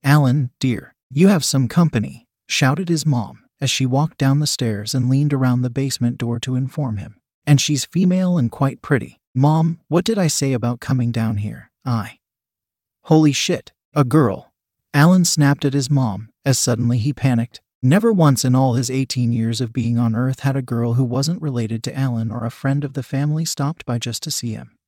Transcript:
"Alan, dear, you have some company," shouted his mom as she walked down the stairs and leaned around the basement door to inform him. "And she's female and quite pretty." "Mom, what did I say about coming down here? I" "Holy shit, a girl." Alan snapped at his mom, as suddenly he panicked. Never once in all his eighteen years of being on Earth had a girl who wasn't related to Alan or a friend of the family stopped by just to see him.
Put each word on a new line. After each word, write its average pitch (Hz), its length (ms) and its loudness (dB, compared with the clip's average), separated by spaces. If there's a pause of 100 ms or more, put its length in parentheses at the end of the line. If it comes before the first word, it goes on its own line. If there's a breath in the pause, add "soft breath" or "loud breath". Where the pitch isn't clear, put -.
"Alan, 135 460 4 (100)
dear, - 360 -4 (140)
you 170 200 4
have 185 160 2
some 135 240 0
company," - 580 0 (180)
shouted 160 440 -2
his 156 160 0
mom 123 380 -2 (180)
as 135 100 -2
she 131 140 -2
walked 135 320 0
down 139 220 2
the 147 80 -2
stairs 107 460 -4
and 123 140 0
leaned 139 240 2
around 127 300 2
the 123 80 -2
basement 120 480 -2
door 117 240 -4
to 127 140 -6
inform 131 420 -4
him. - 240 -12 (240)
"And 147 160 4
she's 143 240 -2
female 180 520 0
and 120 140 0
quite - 300 -4
pretty." - 400 -4 (120)
"Mom, 160 540 2
what 160 160 0
did 226 140 0
I 180 100 2
say 139 240 0
about 120 300 -2
coming 120 320 -2
down 113 240 -2
here? 104 340 -8 (140)
I" 117 340 -4 (840)
"Holy 156 280 4
shit, - 400 -4 (220)
a 147 100 2
girl." 123 480 0 (420)
Alan 170 320 6
snapped 143 400 0
at 135 80 0
his 135 160 -2
mom, 110 400 -2 (160)
as 131 120 2
suddenly 117 420 0
he 135 120 0
panicked. 120 480 -2 (240)
Never 214 300 4
once 147 320 4
in 127 100 4
all 131 200 2
his 127 140 -2
eighteen 127 440 -2
years 113 260 -2
of 113 140 -4
being 117 260 -2
on 113 160 0
Earth 131 240 -2
had 139 160 -2
a 139 60 -2
girl 120 320 -2
who 127 100 2
wasn't 139 380 -2
related 117 420 -4
to 131 140 -8
Alan 117 340 -2
or 117 140 -6
a 120 40 -4
friend 139 360 -2
of 139 80 -10
the 131 100 -6
family 151 400 -2
stopped 151 420 -6
by 117 140 -4
just 117 240 -8
to 147 80 -8
see 117 220 -6
him. 117 240 -16 (100)